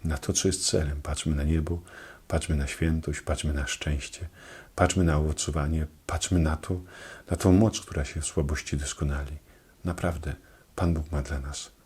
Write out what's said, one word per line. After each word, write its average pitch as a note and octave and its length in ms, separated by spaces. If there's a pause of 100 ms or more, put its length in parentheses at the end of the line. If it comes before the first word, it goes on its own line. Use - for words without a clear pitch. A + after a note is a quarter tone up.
na D#2 140
to, - 160
co - 140
jest - 180
celem. D2 360
Patrzmy D2 340
na D2 80
niebo, D#2+ 380 (460)
patrzmy D#2+ 280
na C#2+ 120
świętość, D#2+ 540
patrzmy D2 320
na D2 140
szczęście, - 600 (480)
patrzmy F2+ 280
na D#2+ 140
owocowanie, D2+ 680 (200)
patrzmy F2+ 320
na D#2 180
to, F2+ 240 (500)
na F2 60
tą F#2+ 140
moc, G2+ 300
która - 240
się - 160
w - 40
słabości C#2+ 520
doskonali. C#2+ 600 (480)
Naprawdę, E2 500 (400)
Pan E2+ 180
Bóg D#2 180
ma D2 100
dla C#2 180
nas C#2 320 (140)